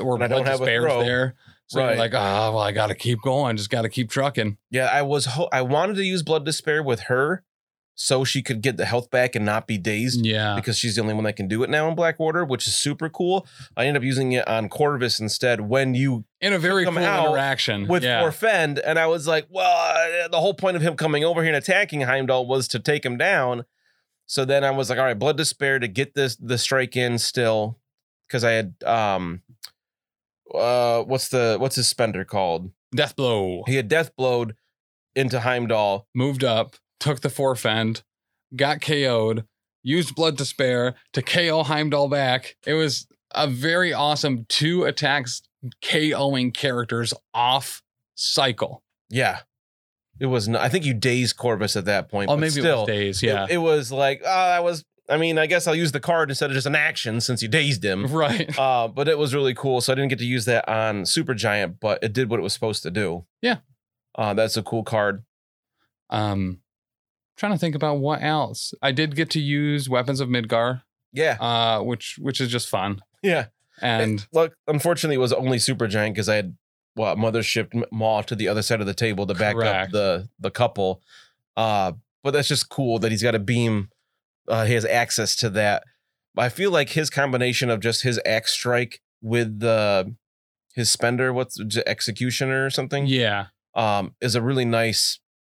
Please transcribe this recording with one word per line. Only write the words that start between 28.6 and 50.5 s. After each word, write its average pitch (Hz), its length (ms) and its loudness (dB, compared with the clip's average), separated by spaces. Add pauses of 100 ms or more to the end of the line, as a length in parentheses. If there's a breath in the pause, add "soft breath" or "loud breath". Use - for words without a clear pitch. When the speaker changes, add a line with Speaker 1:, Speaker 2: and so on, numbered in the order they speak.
Speaker 2:
um, 92 560 0 (1120)
uh, 117 500 2
what's 131 260 -2
the, 117 300 2
what's 131 160 -2
his 123 140 0
spender 98 360 -2
called? 92 460 -2 (240)
Speaker 1:
Death 143 200 0
Blow. 101 520 0
Speaker 2:
He 131 80 2
had 123 120 -2
Death 160 280 0
Blowed 120 400 0 (600)
into 127 260 0
Heimdall. 110 720 0
Speaker 1:
Moved 131 300 0
up, 113 320 0 (240)
took 147 220 -2
the 135 80 0
Forfend, 113 720 0 (520)
got 143 260 0
K 143 260 0
O'd, 113 380 0 (380)
used 135 320 0
Blood 160 220 2
Despair 127 580 -2 (180 soft breath)
to 147 80 -2
K 170 280 2
O 156 140 4
Heimdall 147 460 0
back. 131 560 0
It 147 80 0
was 156 340 0 (260)
a 151 140 0
very 160 460 0
awesome 143 560 0
two 170 340 2
attacks 139 580 -2 (400)
K 156 320 0
O'ing 131 380 0
characters 117 640 -2 (200)
off 127 480 0 (340)
cycle. - 680 -2 (260)
Speaker 2:
Yeah. 117 300 0 (800)
It 135 80 -2
was 120 200 0
n-, 117 100 2